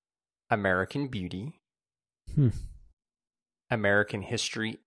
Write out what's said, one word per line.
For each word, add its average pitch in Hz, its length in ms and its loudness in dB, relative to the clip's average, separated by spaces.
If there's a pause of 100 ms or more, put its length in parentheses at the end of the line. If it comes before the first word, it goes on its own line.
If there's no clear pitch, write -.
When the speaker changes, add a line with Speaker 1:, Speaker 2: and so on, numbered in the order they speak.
(500)
Speaker 1:
American 101 600 0
Beauty. 98 500 -8 (760)
Speaker 2:
Hmm. 135 160 6 (1200)
Speaker 1:
American 104 520 2
History 110 640 -4